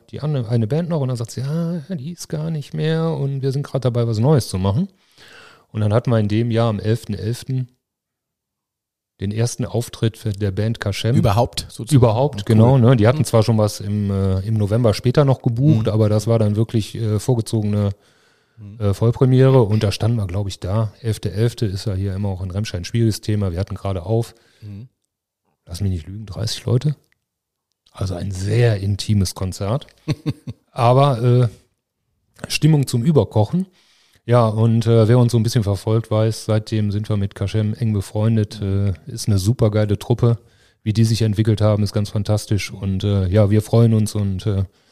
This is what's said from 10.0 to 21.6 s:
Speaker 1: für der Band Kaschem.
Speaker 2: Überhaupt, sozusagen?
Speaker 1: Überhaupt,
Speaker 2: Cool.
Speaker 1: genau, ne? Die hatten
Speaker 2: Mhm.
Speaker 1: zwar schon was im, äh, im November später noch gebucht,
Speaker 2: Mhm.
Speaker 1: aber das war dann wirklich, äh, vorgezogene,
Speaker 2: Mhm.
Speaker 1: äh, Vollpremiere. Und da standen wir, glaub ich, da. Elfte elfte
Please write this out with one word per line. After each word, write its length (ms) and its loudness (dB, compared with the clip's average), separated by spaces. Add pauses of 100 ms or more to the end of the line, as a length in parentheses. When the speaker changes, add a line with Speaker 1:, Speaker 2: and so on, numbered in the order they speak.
Speaker 1:
für 140 -6
der 200 -4
Band 280 -4
Kaschem. 360 -2
Speaker 2:
Überhaupt, 540 0
sozusagen? 260 -4
Speaker 1:
Überhaupt, 440 4
Speaker 2:
Cool. 60 -10
Speaker 1:
genau, 340 6
ne? 160 6
Die 120 4
hatten 120 4
Speaker 2:
Mhm. 60 2
Speaker 1:
zwar 180 2
schon 160 2
was 200 0
im, 300 -4
äh, 300 0
im 160 -4
November 400 2
später 300 2
noch 180 0
gebucht, 420 2
Speaker 2:
Mhm. 60 0
Speaker 1:
aber 180 2
das 160 0
war 140 2
dann 160 2
wirklich, 400 -2
äh, 240 -2
vorgezogene, 720 -2 (680)
Speaker 2:
Mhm. 220 -20
Speaker 1:
äh, 160 0
Vollpremiere. 680 4
Und 220 2
da 80 2
standen 260 -2
wir, 80 -4
glaub 220 -4
ich, 120 -10
da. 320 -2 (100)
Elfte 300 -4
elfte 360 -2